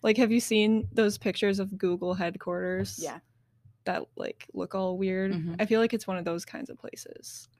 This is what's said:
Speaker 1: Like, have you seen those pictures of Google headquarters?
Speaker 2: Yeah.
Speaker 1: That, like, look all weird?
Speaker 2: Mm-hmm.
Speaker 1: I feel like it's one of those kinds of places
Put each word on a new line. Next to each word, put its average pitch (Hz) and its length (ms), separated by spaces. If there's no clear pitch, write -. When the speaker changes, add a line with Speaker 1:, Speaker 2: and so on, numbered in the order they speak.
Speaker 1:
Like, 220 140
have 233 140
you 233 80
seen 214 520
those 214 260
pictures 196 420
of 196 180
Google 180 360
headquarters? 185 880
Speaker 2:
Yeah. 143 180
Speaker 1:
That, 185 180
like, - 380
look 185 220
all 185 220
weird? 190 360
Speaker 2:
Mm-hmm. 170 260
Speaker 1:
I 214 60
feel 220 140
like 226 140
it's 220 120
one 185 120
of 170 80
those 170 200
kinds - 240
of - 80
places - 680